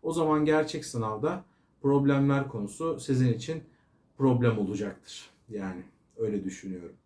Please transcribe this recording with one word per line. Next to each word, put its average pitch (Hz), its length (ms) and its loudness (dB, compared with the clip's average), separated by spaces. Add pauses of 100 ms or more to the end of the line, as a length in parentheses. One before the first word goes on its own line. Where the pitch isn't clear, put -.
o 165 100 -2
zaman 156 320 4
gerçek 151 400 0
sınavda 117 600 -4 (380)
problemler 139 680 4
konusu 131 520 -6
sizin 127 320 2
için 156 300 -6 (560)
problem 120 400 4
olacaktır. 98 720 -6 (180)
Yani 95 340 -8 (340)
öyle 104 280 -2
düşünüyorum. 90 600 -10